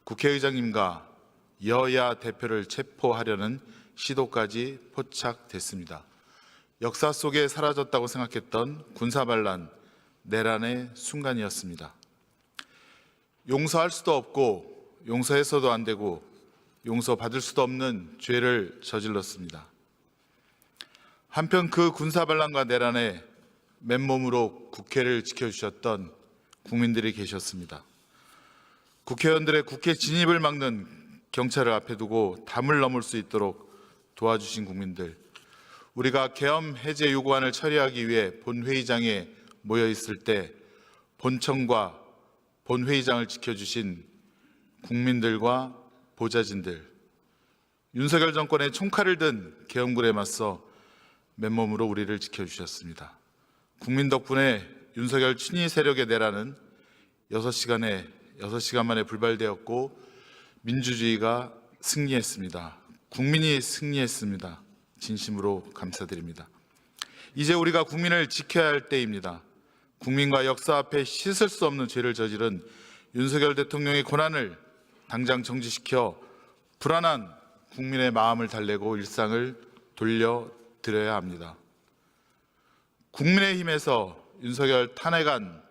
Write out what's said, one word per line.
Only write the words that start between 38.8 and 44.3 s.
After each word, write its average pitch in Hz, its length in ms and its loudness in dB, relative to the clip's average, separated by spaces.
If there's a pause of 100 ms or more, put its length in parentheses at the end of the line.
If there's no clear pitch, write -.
모여 113 260 2
있을 107 320 -4
때 98 340 -2 (640)
본청과 123 800 0 (640)
본회의장을 123 640 2
지켜주신 98 800 -6 (800)